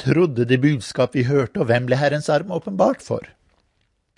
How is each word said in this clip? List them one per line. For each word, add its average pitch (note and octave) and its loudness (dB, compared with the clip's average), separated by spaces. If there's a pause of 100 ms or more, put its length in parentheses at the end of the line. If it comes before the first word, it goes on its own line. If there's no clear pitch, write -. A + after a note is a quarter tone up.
trodde C3+ 0
det B2+ 2
budskap C3 0
vi B2+ 0
hørte, C#3 0
og C#3+ 0
hvem A#2+ 0
ble C#3 2
Herrens D3 -2
arm D#3 0
åpenbart G3 0
for?» - -6 (920)